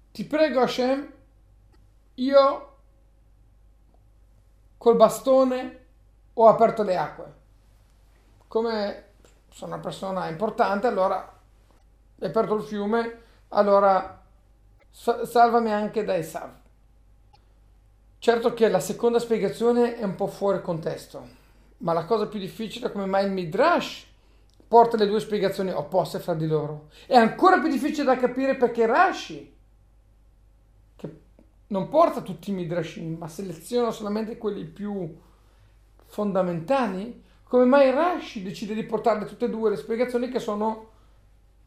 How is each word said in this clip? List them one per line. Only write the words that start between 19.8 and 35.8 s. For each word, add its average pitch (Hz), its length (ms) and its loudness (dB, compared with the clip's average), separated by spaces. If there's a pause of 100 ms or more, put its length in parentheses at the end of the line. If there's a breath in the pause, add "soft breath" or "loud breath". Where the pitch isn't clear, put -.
è 220 80 -6
un 185 100 -4
po' 196 140 -4
fuori 196 340 -2
contesto, 156 800 -10 (360 soft breath)
ma 165 140 -2
la 165 140 -2
cosa 214 200 0
più 214 120 -10
difficile 202 480 -10
è - 60 -8
come 202 120 -6
mai 196 220 0
il 196 60 -4
Midrash 196 760 0 (600)
porta 233 300 6
le 214 100 2
due 208 140 0
spiegazioni 190 500 -2
opposte 175 480 -2
fra - 140 -6
di 160 140 -4
loro. 151 420 -4 (180 loud breath)
È - 80 2
ancora 294 440 6
più 269 100 -2
difficile 269 360 -2
da 247 120 2
capire 254 400 -2
perché 233 300 0
Rashi, 233 680 -2 (1400)
che - 240 -18 (460)
non 190 240 -4
porta 311 320 2
tutti 185 280 -12
i 202 40 -4
Midrashim, 165 640 -8
ma 170 100 -12
seleziona 202 600 -4
solamente 214 480 -6
quelli 190 260 -6
più 190 560 -10 (840 soft breath)